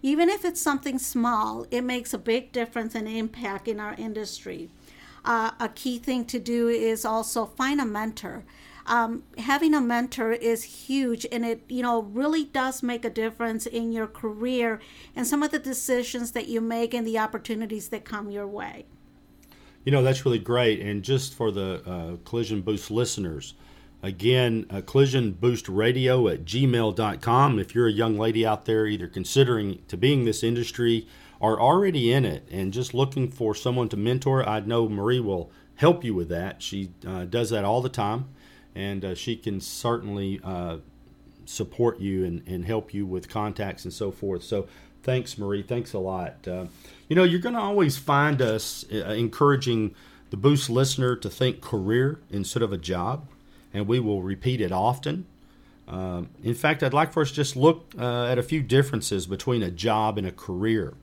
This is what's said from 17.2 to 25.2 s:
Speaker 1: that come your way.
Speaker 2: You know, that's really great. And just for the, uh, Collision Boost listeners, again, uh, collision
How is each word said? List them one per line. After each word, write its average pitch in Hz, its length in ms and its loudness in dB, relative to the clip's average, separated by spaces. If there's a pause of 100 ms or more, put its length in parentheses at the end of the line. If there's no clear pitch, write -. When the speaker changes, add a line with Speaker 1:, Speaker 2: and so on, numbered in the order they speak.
Speaker 1:
that 214 160 -8
come 208 260 -8
your 202 160 -8
way. - 380 -12 (1000)
Speaker 2:
You 135 80 2
know, 139 100 6
that's 131 240 2
really 120 140 4
great. 117 400 4
And 101 240 -4
just 131 320 -2
for 110 160 0
the, 95 340 -4
uh, 87 420 -8
Collision 110 340 -2
Boost 101 280 -4
listeners, 101 640 -4 (500)
again, 113 680 2
uh, 98 100 -6
collision 131 520 2